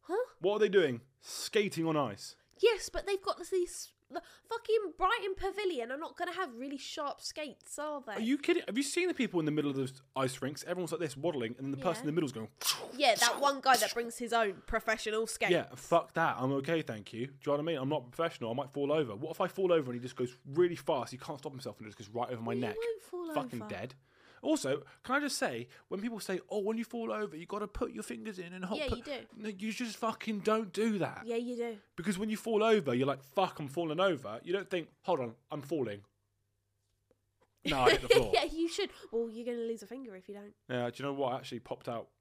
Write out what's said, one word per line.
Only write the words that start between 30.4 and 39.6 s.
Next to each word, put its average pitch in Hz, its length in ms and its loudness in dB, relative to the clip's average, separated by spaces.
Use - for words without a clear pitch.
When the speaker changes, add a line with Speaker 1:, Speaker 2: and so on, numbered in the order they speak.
Speaker 2:
don't 214 320 0
do 214 260 2
that. - 280 -2
Speaker 1:
Yeah, 233 100 -2
you 240 200 -4
do. 233 220 -4
Speaker 2:
Because 180 220 -2
when 214 100 -2
you 214 80 -2
fall 220 260 2
over, 208 320 6
you're 131 140 4
like, 135 160 -2
"Fuck, - 340 0
I'm 151 80 -6
falling 156 320 -2
over." 123 460 2
You 175 80 -4
don't 190 180 -2
think, 180 200 -2
"Hold 165 180 2
on, 117 140 -4
I'm 147 120 -6
falling." 117 400 -2
No, - 160 0
I - 120 10
hit 349 100 4
the - 60 -6
floor. - 220 8
Speaker 1:
<laughs> - 40 2
Yeah, 285 100 4
you 320 240 -2
should. 370 220 -2
Well, 233 200 -2
you're 226 160 -10
gonna 233 200 -2